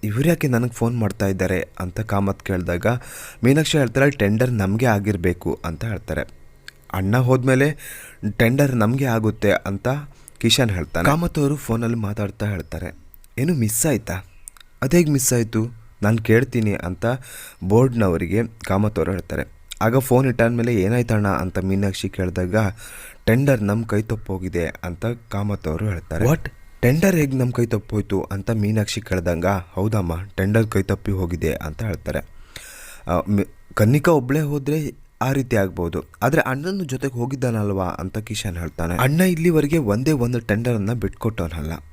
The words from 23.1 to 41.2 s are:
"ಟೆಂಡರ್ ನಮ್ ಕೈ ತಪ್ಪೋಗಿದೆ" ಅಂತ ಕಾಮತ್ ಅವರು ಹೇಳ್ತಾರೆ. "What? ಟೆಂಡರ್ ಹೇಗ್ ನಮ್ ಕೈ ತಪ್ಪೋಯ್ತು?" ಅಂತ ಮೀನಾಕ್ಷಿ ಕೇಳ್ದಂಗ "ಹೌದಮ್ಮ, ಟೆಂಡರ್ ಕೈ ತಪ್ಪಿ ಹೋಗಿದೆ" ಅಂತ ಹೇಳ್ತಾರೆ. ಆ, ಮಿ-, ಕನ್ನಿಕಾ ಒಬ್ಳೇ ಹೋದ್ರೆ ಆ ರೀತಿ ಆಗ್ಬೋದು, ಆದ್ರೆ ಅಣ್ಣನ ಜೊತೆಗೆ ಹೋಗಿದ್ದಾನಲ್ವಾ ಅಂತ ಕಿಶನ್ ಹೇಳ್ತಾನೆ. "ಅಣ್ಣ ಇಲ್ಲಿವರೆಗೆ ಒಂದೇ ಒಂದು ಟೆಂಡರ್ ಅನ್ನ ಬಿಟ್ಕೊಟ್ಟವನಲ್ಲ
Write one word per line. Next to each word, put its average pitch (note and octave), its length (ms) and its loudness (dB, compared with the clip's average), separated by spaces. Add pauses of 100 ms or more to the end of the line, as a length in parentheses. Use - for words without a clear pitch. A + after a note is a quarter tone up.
"ಟೆಂಡರ್ B2+ 380 4
ನಮ್ G#2 220 0
ಕೈ G#2+ 160 0
ತಪ್ಪೋಗಿದೆ" F#2 640 -4 (180)
ಅಂತ E2+ 220 -8 (240)
ಕಾಮತ್ G2+ 380 -4
ಅವರು E2+ 180 -4
ಹೇಳ್ತಾರೆ. F2 400 -2
"What? D#3 180 2 (380)
ಟೆಂಡರ್ E3+ 340 4
ಹೇಗ್ C#3+ 200 0
ನಮ್ B2+ 160 0
ಕೈ A#2+ 140 0
ತಪ್ಪೋಯ್ತು?" G#2 560 -2
ಅಂತ F#2+ 300 -6
ಮೀನಾಕ್ಷಿ G#2+ 500 0
ಕೇಳ್ದಂಗ F2 440 -2 (260)
"ಹೌದಮ್ಮ, F#2+ 420 0 (100)
ಟೆಂಡರ್ G#2 440 0
ಕೈ G2+ 160 0
ತಪ್ಪಿ - 280 -2
ಹೋಗಿದೆ" F2 420 -2
ಅಂತ D#2 300 -8
ಹೇಳ್ತಾರೆ. - 380 -6 (840)
ಆ, F2 80 0 (140)
ಮಿ-, G2+ 180 2 (260)
ಕನ್ನಿಕಾ C#3+ 380 4
ಒಬ್ಳೇ C#3 280 2
ಹೋದ್ರೆ D3 380 -2 (440)
ಆ B2+ 100 0
ರೀತಿ C3+ 240 0
ಆಗ್ಬೋದು, F2+ 440 0 (240)
ಆದ್ರೆ C#3 180 4
ಅಣ್ಣನ E3 440 -4
ಜೊತೆಗೆ B2+ 280 -6
ಹೋಗಿದ್ದಾನಲ್ವಾ A#2 760 -2
ಅಂತ F#2 280 -8
ಕಿಶನ್ G#2 400 -8
ಹೇಳ್ತಾನೆ. E2 400 -4
"ಅಣ್ಣ C#3+ 240 4
ಇಲ್ಲಿವರೆಗೆ E3 560 4
ಒಂದೇ B2+ 340 2
ಒಂದು A#2+ 280 2
ಟೆಂಡರ್ A#2 360 0
ಅನ್ನ G#2 180 0
ಬಿಟ್ಕೊಟ್ಟವನಲ್ಲ E2+ 800 -4 (200)